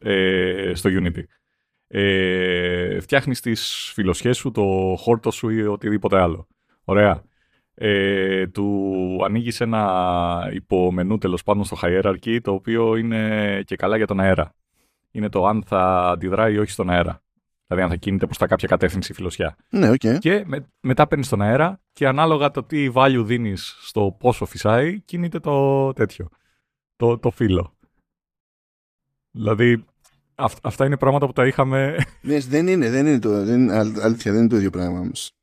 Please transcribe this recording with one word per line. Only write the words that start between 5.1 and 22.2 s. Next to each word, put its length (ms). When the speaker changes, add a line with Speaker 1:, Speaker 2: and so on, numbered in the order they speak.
Speaker 1:
σου 180
ή 160
οτιδήποτε 560
άλλο. 260
Ωραία. 400
Ε, 680
του 480
ανοίγεις 360
ένα 920
υπομενού, 640
τέλος 260
πάντων, 200
στο 180
hierarchy, 640
το 100
οποίο 420
είναι 680
και 100
καλά 220
για 100
τον 120
αέρα. 360
Είναι 180
το 160
αν 220
θα 420
αντιδράει 440
ή 40
όχι 140
στον 180
αέρα. 340
Δηλαδή, 180
αν 60
θα 80
κινείται 260
προς 120
τα 100
κάποια 200
κατεύθυνση 440
η 40
φιλοσιά. 400
Speaker 2:
Ναι, 200
οκ. 120
Speaker 1:
Και 280
με-, 180
μετά 280
παίρνεις 220
τον 120
αέρα 400
και 140
ανάλογα 440